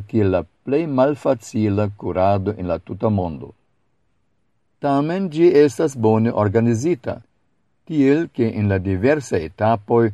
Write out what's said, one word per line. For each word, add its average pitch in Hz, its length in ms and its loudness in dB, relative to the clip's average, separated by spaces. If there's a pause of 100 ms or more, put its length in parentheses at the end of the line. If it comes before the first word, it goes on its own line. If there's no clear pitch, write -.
kiel 101 260 0
la 87 100 0 (200)
plej 147 240 -2
malfacila 120 1080 0
kurado 95 600 0
en 90 100 -8
la 85 120 -2
tuta 110 300 -6
mondo. 85 440 -4 (1300)
Tamen 151 500 -2
ĝi 170 240 4 (120)
estas 143 320 -2
bone 110 360 2
organizita, 113 880 0 (640)
tiel 151 480 2
ke 113 220 -2
en 104 140 0
la 98 80 2
diversaj 98 680 -2
etapoj 110 680 0